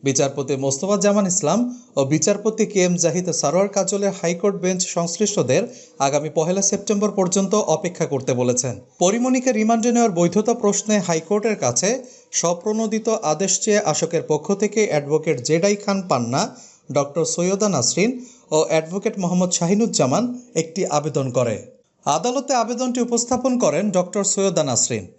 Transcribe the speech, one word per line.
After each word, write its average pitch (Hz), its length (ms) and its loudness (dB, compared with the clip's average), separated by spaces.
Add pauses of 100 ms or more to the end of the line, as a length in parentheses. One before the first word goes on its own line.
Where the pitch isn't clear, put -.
বিচারপতি 135 520 0
মোস্তফা 139 400 0
জামান 202 300 2
ইসলাম 175 320 0 (380)
ও 139 80 0
বিচারপতি 202 600 2
কে 190 180 0
এম 180 120 2
জাহিদ 170 300 0 (140)
সারোয়ার 180 340 2
কাজলের 196 440 0
হাইকোর্ট 175 420 0
বেঞ্চ 180 280 -2
সংশ্লিষ্টদের 170 760 0 (360)
আগামী 147 320 0
পহেলা 180 320 0
সেপ্টেম্বর 202 500 0
পর্যন্ত 190 400 0 (160)
অপেক্ষা 170 380 -2
করতে 135 280 -2
বলেছেন। 123 400 0 (240)
পরিমণিকে 247 540 2
রিমান্ডে 220 400 2
নেওয়ার 226 260 4
বৈধতা 208 360 2
প্রশ্নে 214 460 0
হাইকোর্টের 196 640 0
কাছে 127 240 0 (440)
স্বপ্রণোদিত 214 760 -2 (160)
আদেশ 156 360 0
চেয়ে 214 260 2
আশোকের 160 420 0
পক্ষ 151 260 0
থেকে 208 260 0 (100)
অ্যাডভোকেট 151 520 0
জেডাই 170 340 2
খান 202 220 -2 (100)
পান্না, 127 340 0 (480)
ডক্টর 143 360 0
সৈয়দা 190 420 0
নাসরিন 175 420 0 (400)
ও 156 80 2 (100)
অ্যাডভোকেট 170 500 -2
মোহাম্মদ 180 340 0
শাহিনুজ্জামান 180 720 2 (300)
একটি 160 360 -4
আবেদন 147 400 -2
করে। 120 260 0 (500)
আদালতে 247 480 0
আবেদনটি 240 460 -2
উপস্থাপন 240 580 0
করেন 170 320 2
ডক্টর 180 340 -2
সৈয়দা 196 400 0
নাসরিন। 117 400 -2 (140)